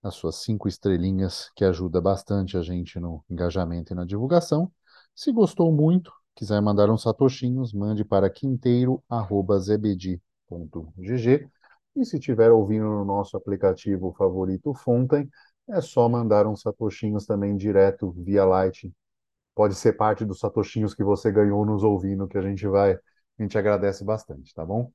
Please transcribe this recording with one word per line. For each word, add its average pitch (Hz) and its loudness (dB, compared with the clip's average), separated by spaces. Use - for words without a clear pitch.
as 95 -8
suas 82 -6
cinco 107 -6
estrelinhas, 95 -2
que 101 0
ajuda 90 0
bastante 98 -2
a 87 -2
gente 90 -8
no 85 -10
engajamento 87 -4
e - -8
na 90 -6
divulgação. 151 -2
Se - -4
gostou 175 2
muito, 160 2
quiser 104 -2
mandar 104 4
uns 110 2
satoshinhos, 127 0
mande 104 -4
para 98 2
quinteiro 127 0
arroba 101 0
zebedi 95 -2
ponto 80 -14
G 101 -6
G. 127 2
E 262 0
se - -6
tiver 117 6
ouvindo 107 4
no 104 -2
nosso 98 -4
aplicativo 95 -2
favorito, 95 -2
Fountain, 131 0
é 190 -2
só 120 0
mandar 110 2
uns 104 -6
satoshinhos 104 -4
também 101 -2
direto 98 2
via 95 0
Light. 95 0
Pode 104 2
ser 110 2
parte 107 0
dos 98 -6
satoshinhos 107 -4
que 104 -4
você 101 2
ganhou 104 2
nos 107 0
ouvindo, 98 0
que 104 -8
a 95 -2
gente 98 -4
vai, 98 4
a - -12
gente 104 -4
agradece 101 0
bastante, 98 -8
tá 80 -10
bom? 117 -6